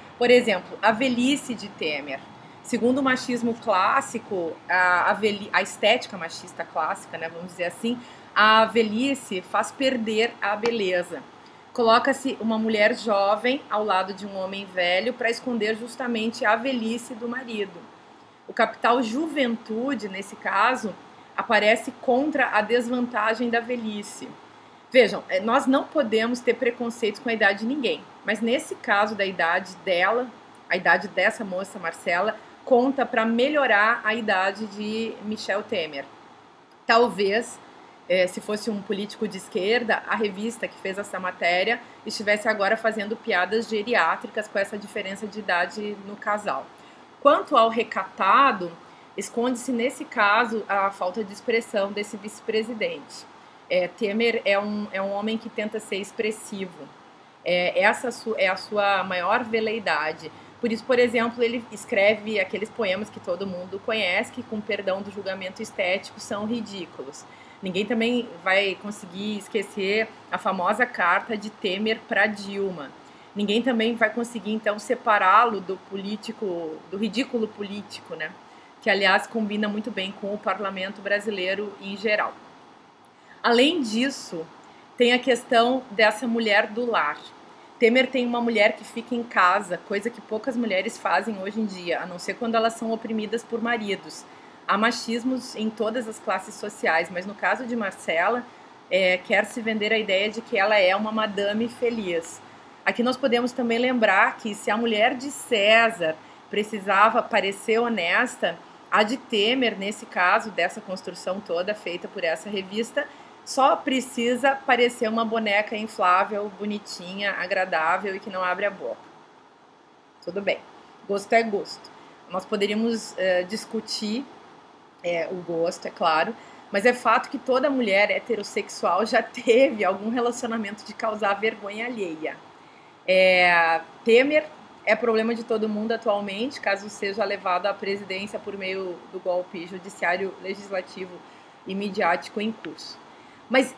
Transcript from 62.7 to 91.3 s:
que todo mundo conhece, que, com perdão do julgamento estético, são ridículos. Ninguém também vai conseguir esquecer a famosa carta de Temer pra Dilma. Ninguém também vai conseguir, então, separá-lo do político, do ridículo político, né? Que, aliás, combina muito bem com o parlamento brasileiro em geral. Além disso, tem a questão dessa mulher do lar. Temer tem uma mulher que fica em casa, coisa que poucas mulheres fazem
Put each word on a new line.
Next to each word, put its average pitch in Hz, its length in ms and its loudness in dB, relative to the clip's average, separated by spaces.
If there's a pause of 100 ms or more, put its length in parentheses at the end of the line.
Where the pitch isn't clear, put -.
que - 100 -18
todo 185 260 -6
mundo 185 400 -8
conhece, 214 460 -2
que, 247 120 -10
com 214 160 -8
perdão 202 420 -4
do 202 100 -12
julgamento 190 500 -8
estético, 190 580 -4
são 214 260 -6
ridículos. 196 760 -8 (380)
Ninguém 190 240 -2
também 233 420 0 (160)
vai 190 380 2
conseguir 202 560 -8
esquecer 202 680 -2 (240)
a 180 60 -2
famosa 196 480 0
carta 196 520 2
de 208 120 -10
Temer 214 580 -2
pra 202 180 2
Dilma. 196 640 -4 (460)
Ninguém 208 240 2
também 233 320 2
vai 226 160 2
conseguir, 226 420 -6
então, 214 280 -2
separá-lo 214 840 4
do 185 160 -6 (140)
político, 196 840 -6 (140)
do 190 80 -8
ridículo 220 500 -2
político, 202 680 -12
né? 160 160 -8 (500)
Que, - 80 0
aliás, 190 380 4
combina 214 400 -2
muito 208 240 -4
bem 196 200 -6
com 202 220 -8
o 208 60 -6
parlamento 196 600 -4
brasileiro 196 800 -2
em 196 160 -10
geral. 196 380 0 (1080)
Além 269 400 6
disso, 220 600 -4 (540)
tem 240 160 4
a 247 60 4
questão 247 720 2
dessa 214 360 2
mulher 226 380 2
do 233 240 -4
lar. 156 300 0 (580)
Temer 247 300 6
tem 254 180 -2
uma 240 160 -2
mulher 220 340 4
que - 80 -16
fica - 300 -10
em 233 80 -2
casa, 185 640 2
coisa 208 220 -4
que 233 100 -10
poucas 220 380 -6
mulheres 214 400 -2
fazem 202 420 0